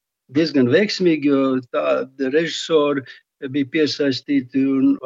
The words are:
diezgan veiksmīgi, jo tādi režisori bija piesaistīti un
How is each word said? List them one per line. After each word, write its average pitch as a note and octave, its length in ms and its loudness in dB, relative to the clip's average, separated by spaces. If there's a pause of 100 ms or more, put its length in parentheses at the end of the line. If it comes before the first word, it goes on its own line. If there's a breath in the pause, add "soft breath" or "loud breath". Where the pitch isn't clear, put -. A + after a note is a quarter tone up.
(340)
diezgan C#3+ 320 2
veiksmīgi, D#3+ 640 2
jo C3+ 300 0 (100)
tādi C3 640 -4
režisori D3 680 0 (420 loud breath)
bija C3+ 240 -4
piesaistīti C#3+ 960 -2
un C3+ 400 2